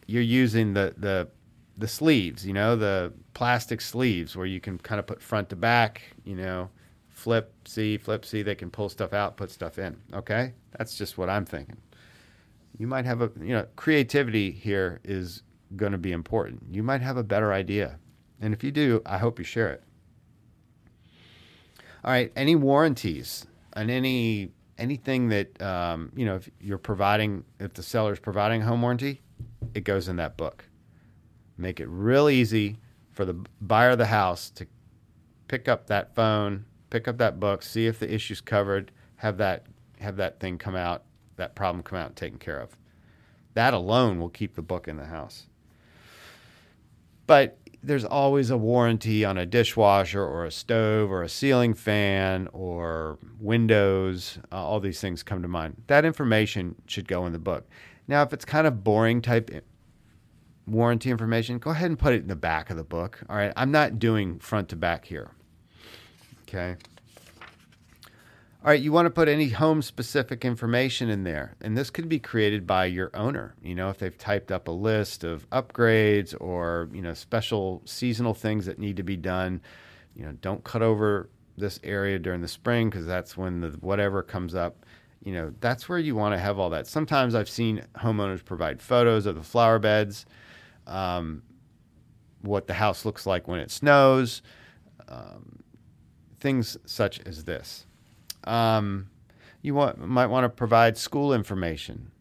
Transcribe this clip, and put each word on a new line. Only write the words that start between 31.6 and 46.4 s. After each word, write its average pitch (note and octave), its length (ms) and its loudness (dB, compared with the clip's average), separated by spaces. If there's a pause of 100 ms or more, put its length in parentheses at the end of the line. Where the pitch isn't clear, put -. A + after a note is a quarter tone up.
it B1 80 -8
real A#2 400 4
easy A2 520 4 (320)
for G#2 120 -4
the F#2 120 -2 (260)
buyer A2+ 300 6
of A#2+ 80 4
the A2 80 4
house G2 440 0
to - 140 -14 (840)
pick C3+ 200 -4
up A#2 200 0
that G2+ 280 -2
phone, G#2+ 500 0 (240)
pick A2+ 180 -4
up A#2+ 120 -6
that A2 200 2
book, G2+ 220 0
see A2+ 240 -2
if A2+ 140 -2
the G#2+ 120 -4
issue's G#2+ 300 -6
covered, G2 500 -2 (260)
have G#2+ 200 -4
that, F#2+ 300 -2 (320)
have G2 160 -8
that G2 240 -6
thing F2+ 180 -6
come F#2+ 180 -8
out, F2 280 -4 (320)
that - 180 -10
problem F2+ 300 -4
come F#2 160 -8
out D#2 80 -6
and - 80 -18
taken - 240 -10
care D2 200 -8
of. - 160 -14 (800)
That A#2+ 220 4
alone G2+ 440 2
will E2+ 100 -4
keep - 260 -8
the D#2+ 80 -10
book F2 240 -6
in D#2 100 -10
the C#2+ 80 -12
house. D#2+ 400 -14 (1800)